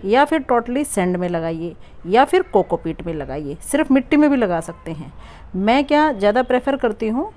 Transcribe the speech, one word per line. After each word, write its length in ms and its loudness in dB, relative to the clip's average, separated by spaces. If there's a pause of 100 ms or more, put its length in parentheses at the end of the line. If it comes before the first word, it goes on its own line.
या 200 4
फिर 160 0
totally 440 0
sand 320 -2
में 120 -2
लगाइए, 460 -6 (300)
या 200 4
फिर 160 2
कोकोपीट 640 -2
में 80 -6
लगाइए, 480 -8
सिर्फ 300 0
मिट्टी 260 2
में 120 6
भी 80 2
लगा 240 0
सकते 300 -14
हैं। 220 -12 (420)
मैं 300 2
क्या 260 4
ज़्यादा 320 2
prefer 320 0
करती 320 -2
हूँ 300 -4